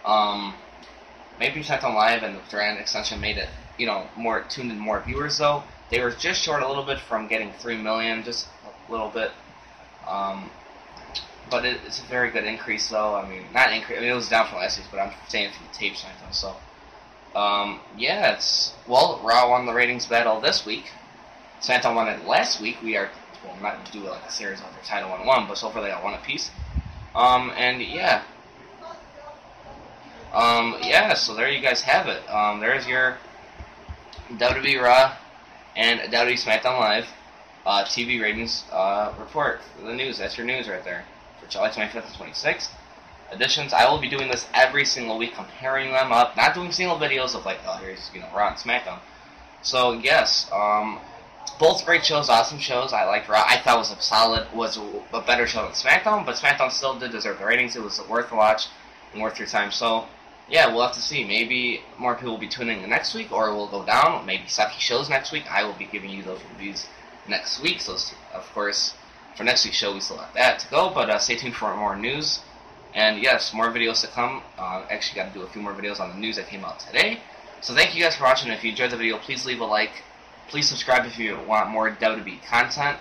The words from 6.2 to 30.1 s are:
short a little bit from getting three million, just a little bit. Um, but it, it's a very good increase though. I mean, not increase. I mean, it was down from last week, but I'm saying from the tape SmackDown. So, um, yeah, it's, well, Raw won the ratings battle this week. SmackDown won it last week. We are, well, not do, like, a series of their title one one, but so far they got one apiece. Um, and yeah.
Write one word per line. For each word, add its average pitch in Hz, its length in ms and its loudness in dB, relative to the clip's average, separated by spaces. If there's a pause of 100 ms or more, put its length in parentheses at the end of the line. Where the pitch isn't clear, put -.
short 147 220 0
a 131 40 0
little 139 160 -2
bit 139 160 -2
from 110 280 -4
getting 110 260 -2
three 117 240 -6
million, 113 460 -2
just 117 240 -8 (180)
a - 260 -16
little 110 180 -4
bit. 110 220 -4 (760)
Um, 98 420 -4 (1000)
but 123 160 0
it, 123 200 -2
it's - 140 -8
a - 60 -16
very 123 260 0
good 110 140 -2
increase 110 440 -4
though. 107 260 0
I 98 120 -4
mean, 92 160 -12 (100)
not 127 200 4
increase. 113 240 -4
I - 40 -4
mean, 120 80 -2
it 123 60 2
was 120 140 -4
down 113 180 4
from 92 120 -8
last 92 200 -2
week, - 100 -16
but 98 100 -10
I'm 98 120 -2 (160)
saying 101 240 -2
from - 160 -18
the - 100 -16
tape 98 160 -4
SmackDown. - 400 -14
So, 85 220 -6 (840)
um, 101 440 2 (160)
yeah, 147 340 2
it's, - 420 0 (140)
well, 143 340 6
Raw 120 280 6
won 123 160 4
the 120 80 -2
ratings 123 320 2
battle 117 340 4
this 151 260 0
week. 110 200 -6 (760)
SmackDown 123 340 2
won 113 120 2
it - 180 -4
last - 360 2
week. 110 200 -4
We 110 140 -2
are, 98 140 0 (340)
well, 95 180 -14
not - 300 -6
do, 107 80 -12
like, 92 240 -10
a - 80 -12
series 101 280 -8
of - 140 -16
their - 120 -18
title 98 240 -6
one 95 160 -6
one, 120 220 4
but 101 100 -6
so 113 120 -6
far 110 120 -6
they 101 80 -4
got 90 140 -6
one 101 100 -4
apiece. - 380 -8 (640)
Um, 127 420 6
and 123 240 2
yeah. 131 420 2 (2000)